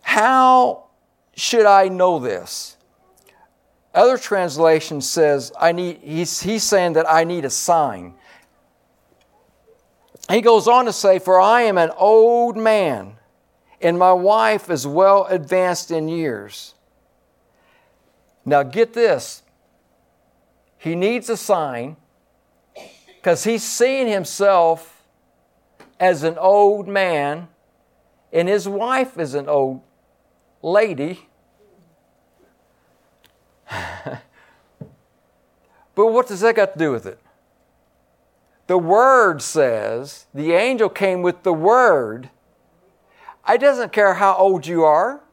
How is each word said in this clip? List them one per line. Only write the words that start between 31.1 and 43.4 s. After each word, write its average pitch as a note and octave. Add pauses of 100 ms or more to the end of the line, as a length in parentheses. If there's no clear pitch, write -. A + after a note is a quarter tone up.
<laughs> - (2250)
But G#3
what B3
does F#3+
that A3+
got G3
to D#3
do D#3
with A2
it? F#2+ (1500)
The F#3
word G3
says, A#2
the D3+
angel A3
came F#3
with F3
the F3+
word. D#3 (1160)